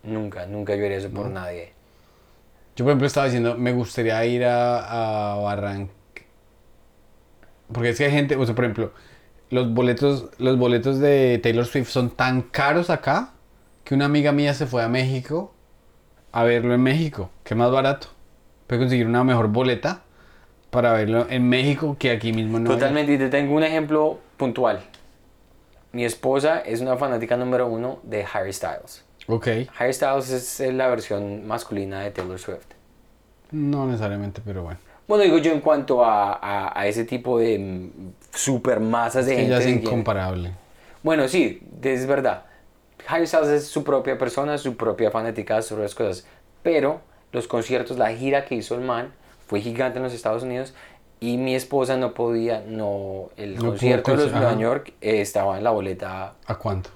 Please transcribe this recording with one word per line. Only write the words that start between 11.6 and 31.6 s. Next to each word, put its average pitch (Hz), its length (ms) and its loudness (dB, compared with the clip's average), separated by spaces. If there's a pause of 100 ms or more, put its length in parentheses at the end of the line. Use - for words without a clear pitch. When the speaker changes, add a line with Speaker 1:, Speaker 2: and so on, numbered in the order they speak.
Speaker 2:
Swift 127 240 -2
son 123 200 0
tan 127 320 0
caros 151 480 0
acá 165 420 0 (540)
que 139 100 -2
una 139 100 4
amiga 147 280 4
mía 143 200 2
se 139 120 -2
fue 120 180 0
a 117 60 0
México 131 640 -2 (800)
a 117 100 2
verlo 120 300 4
en 123 80 4
México, 139 480 0 (140)
que - 100 -6
es 110 40 0
más 123 140 4
barato. 135 360 2 (600)
Puede 123 140 0
conseguir 123 260 2
una 120 160 4
mejor 120 240 4
boleta 127 540 0 (680)
para 120 220 4
verlo 110 380 4
en 123 180 2
México 139 500 2
que 127 140 2
aquí 113 220 0
mismo 110 240 0
en 117 80 0
Nueva 127 100 4
York. 120 60 -2
Speaker 1:
Totalmente, 143 320 2
y 139 40 4
te 135 120 2
tengo 143 260 2
un 156 80 4
ejemplo 156 560 2 (160)
puntual. 117 460 0 (1120)
Mi 120 100 -4
esposa 135 560 0
es 113 220 -4
una 127 160 -2
fanática 123 400 -2
número 123 300 0
uno 117 360 -4
de 104 280 -4
Harry 98 200 -4
Styles. - 540 -10 (220)
Speaker 2:
Ok. 113 200 0 (320)
Speaker 1:
Harry 127 140 0
Styles 135 360 0
es, 127 300 -6
eh, 131 140 -2
la 131 160 0
versión 104 580 -4
masculina 98 540 -6